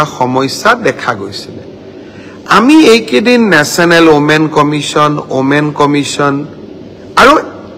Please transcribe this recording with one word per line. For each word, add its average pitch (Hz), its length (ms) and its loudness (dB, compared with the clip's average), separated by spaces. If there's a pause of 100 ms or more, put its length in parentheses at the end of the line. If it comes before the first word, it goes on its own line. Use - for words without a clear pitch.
(200)
সমস্যা 131 500 -2 (180)
দেখা 127 240 -4 (100)
গৈছিলে। - 420 -14 (960)
আমি 262 180 4 (180)
এইকেইদিন 240 480 2 (140)
নেশ্যনেল 165 500 2 (120)
ৱমেন 156 260 2 (140)
কমিশ্যন, 151 540 0 (260)
ৱমেন 143 280 0 (160)
কমিশ্যন 143 520 0 (880)
আৰু 262 120 6 (440)